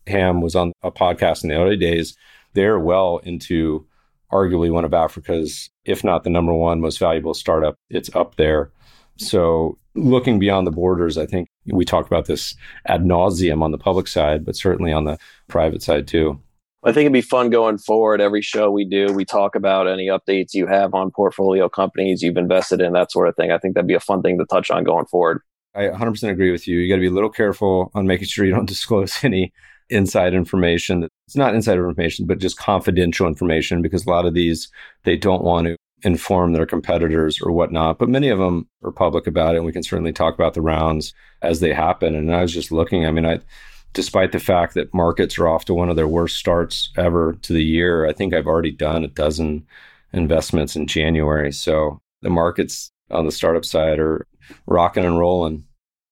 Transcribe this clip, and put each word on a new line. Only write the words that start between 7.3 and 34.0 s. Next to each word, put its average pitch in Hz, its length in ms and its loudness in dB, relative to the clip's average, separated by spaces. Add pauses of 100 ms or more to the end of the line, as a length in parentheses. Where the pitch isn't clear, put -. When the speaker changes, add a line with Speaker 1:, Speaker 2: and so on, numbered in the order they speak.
Speaker 1:
startup. 78 420 0 (140)
It's - 260 -6
up - 220 -2
there. 78 340 0 (460)
So 82 600 0 (180)
looking 123 440 2
beyond 95 260 2
the 87 60 -2
borders, 85 460 0
I 78 80 -2
think 90 240 -6 (160)
we 90 180 0
talk 85 240 0
about 82 180 0
this - 300 -6 (320)
ad 87 160 0
nauseum 87 580 2
on 78 100 0
the 73 60 -4
public 92 300 -2
side, 76 380 0
but - 100 -8
certainly 90 380 0
on 78 100 0
the 76 140 -4 (320)
private 80 340 0
side 73 240 0
too. 78 320 0 (460)
Speaker 2:
I - 60 4
think 147 140 4
it'd 143 80 4
be 127 80 4
fun 123 280 0
going 113 280 2
forward. 107 420 2
Every 104 220 2
show 104 280 0
we 101 140 0
do, 98 300 0
we 98 100 -2
talk 101 320 0
about 95 320 0
any 95 200 -2
updates 95 460 -2
you 92 140 0
have 98 260 2
on 95 180 -2
portfolio 95 580 2
companies 95 520 -2
you've 85 140 0
invested 90 460 0
in, 87 100 2
that 90 180 2
sort 87 200 2
of - 80 -2
thing. 85 140 0
I 85 60 2
think 92 180 -2
that'd 87 120 0
be 95 60 0
a 85 80 0
fun 95 200 -2
thing 90 160 2
to 80 80 -2
touch 92 240 0
on 87 140 0
going 85 220 0
forward. 85 340 0 (360)
Speaker 1:
I 101 80 -4
a 90 120 -2
hundred 113 160 -2
percent 107 220 -4
agree 90 180 2
with 85 160 -6
you. 87 120 0
You 90 100 0
gotta 95 100 2
be 92 80 2
a 90 40 0
little 101 180 0
careful 95 640 0
on 101 100 0
making 92 220 0
sure - 160 -2
you 95 80 4
don't 95 140 2
<laughs> - 20 -4
disclose 95 560 -2
any 95 300 0 (360)
inside 95 440 2
information. 87 760 0 (200)
It's - 100 -8
not 127 180 2
inside 104 220 2
information, 85 480 -2
but 87 140 0
just 92 180 -4
confidential 92 680 0
information, 82 540 0
because 82 240 -2